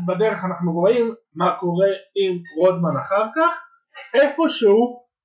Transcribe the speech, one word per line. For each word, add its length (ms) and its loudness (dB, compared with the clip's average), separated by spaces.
בדרך 380 -2
אנחנו 260 -4
רואים 420 2
מה 240 0
קורה 280 0
עם 220 -2
רודמן 440 2
אחר 240 -2
כך, 280 0
איפשהו 920 2